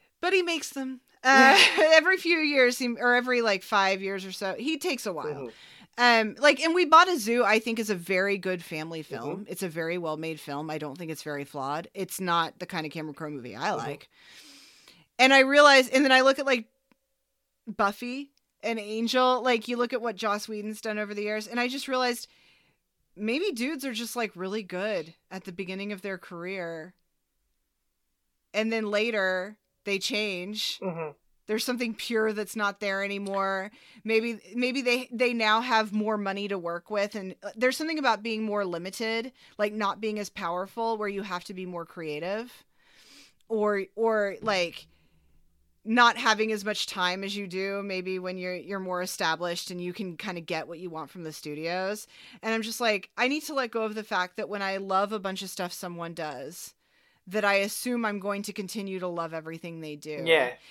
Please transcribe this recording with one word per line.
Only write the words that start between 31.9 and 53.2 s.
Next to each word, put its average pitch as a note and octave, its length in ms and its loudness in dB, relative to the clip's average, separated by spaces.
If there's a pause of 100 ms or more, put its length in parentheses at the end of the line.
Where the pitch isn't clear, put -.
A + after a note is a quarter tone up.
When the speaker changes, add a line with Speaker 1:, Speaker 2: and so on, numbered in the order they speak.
Speaker 1:
pure A3 380 0
that's G#3 240 -6
not G3+ 240 -2
there G3 240 -2
anymore. G3 680 -2 (320)
Maybe, A3+ 380 0 (160)
maybe B3 260 0
they, B3 300 0
they B3 220 2
now A3 260 4
have A3 320 2
more G#3+ 240 0
money G3+ 320 -4
to G3 100 -2
work E3+ 320 -6
with. G#3 240 -2
And, F#3+ 300 -8
uh, G3+ 100 -10
there's B3+ 220 2
something D#4 220 -4
about A3+ 240 2
being A3 200 -4
more G#3 220 -2
limited, A3 680 -4 (280)
like, G#3+ 160 0
not G#3 260 -2
being G#3+ 180 -4
as G3+ 120 -6
powerful, G3 640 -4
where G#3 120 -4
you G3 140 -4
have F#3 220 -8
to G3+ 100 -12
be F#3 120 -8
more F3 180 -8
creative. F3 800 -8 (840)
Or, G#3 360 2 (100)
or, G#3+ 460 2
like, F#3 460 0 (1000)
not A#3 320 6
having A3 340 2
as G#3 140 -4
much G#3 220 -4
time F#3 360 -2
as G3 140 -6
you G3+ 100 -6
do, G3 360 -4
maybe F#3 360 -4
when F#3 200 -8
you're, F3+ 160 -6
you're F3+ 260 -8
more F3+ 220 -4
established F3 680 -2
and F3+ 120 -8
you F3+ 100 -6
can F3+ 240 -8
kinda F3+ 240 -8
get D#3+ 260 -6
what E3 120 -12
you F3+ 100 -10
want D#3+ 220 -10
from F3 140 -14
the D#3 80 -10
studios. F3 760 -6 (360)
And A3 120 -2
I'm A3+ 80 -2
just A3 180 -8
like, G#3+ 380 0
I B3 100 2